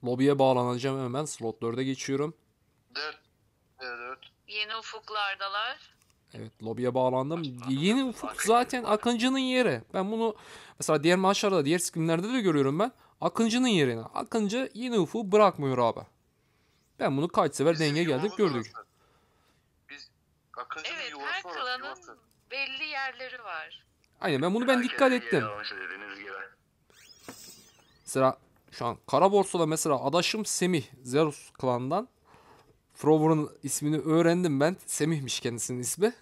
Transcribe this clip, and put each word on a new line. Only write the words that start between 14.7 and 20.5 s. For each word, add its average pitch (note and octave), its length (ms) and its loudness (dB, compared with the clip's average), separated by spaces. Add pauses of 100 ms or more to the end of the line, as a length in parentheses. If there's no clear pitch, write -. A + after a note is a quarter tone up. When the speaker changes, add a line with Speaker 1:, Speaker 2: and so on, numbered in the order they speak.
Speaker 1:
Yeni A#3+ 260 0
Ufuk'u F#3+ 320 -2
bırakmıyor E3 460 4
abi. A#2 220 2 (1000)
Ben E3 180 0
bunu D3+ 100 0
kaç E3+ 280 0
sefer D#3 180 4
Speaker 2:
Bizim D#3 220 0
Speaker 1:
denk E3+ 120 2
geldik, D#3 320 -2
Speaker 2:
yolumuz F3+ 160 4
Speaker 1:
gördük. A2+ 200 -4
Speaker 2:
orası. - 120 -18 (1000)
Biz C#3+ 200 -20 (480)